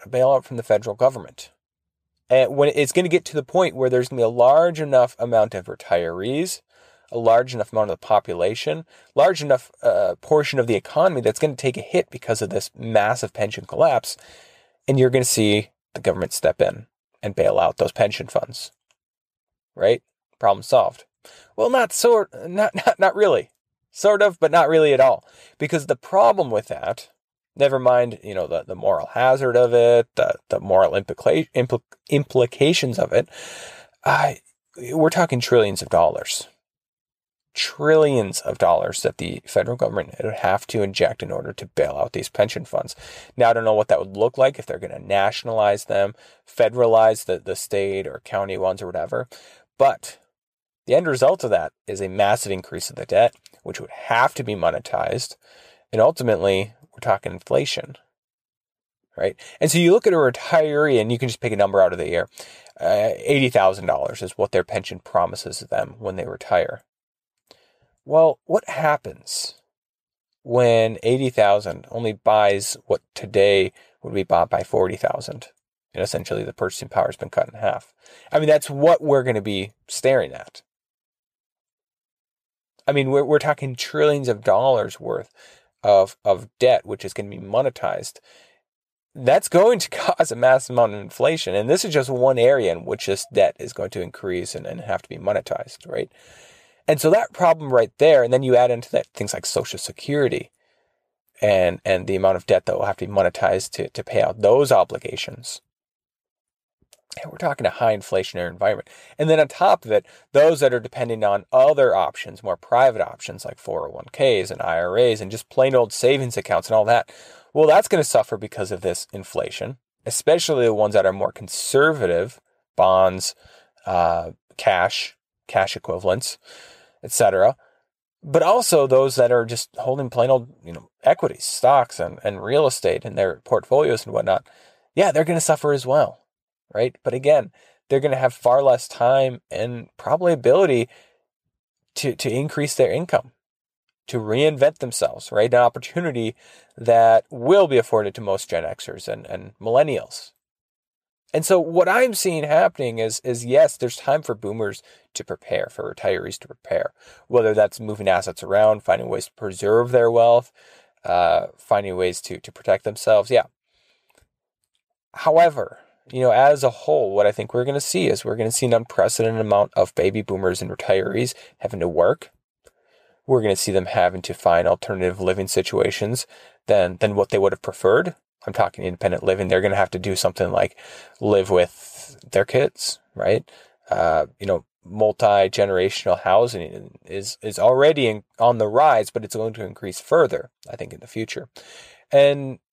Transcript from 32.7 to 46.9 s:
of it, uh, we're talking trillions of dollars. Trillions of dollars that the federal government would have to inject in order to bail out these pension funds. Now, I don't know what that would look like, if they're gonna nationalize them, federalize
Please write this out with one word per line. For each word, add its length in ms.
of 140
it, 160
uh, 320
we're 200
talking 280
trillions 420
of 100
dollars. 580
Trillions 840
of 180
dollars 440
that 160
the 280
federal 300
government 460
would 120
have 320
to 160
inject 400
in 80
order 220
to 140
bail 320
out 140
these 160
pension 360
funds. 320
Now, 140
I 20
don't 120
know 100
what 140
that 100
would 180
look 220
like, 200
if 80
they're 120
gonna 200
nationalize 840
them, 300
federalize 800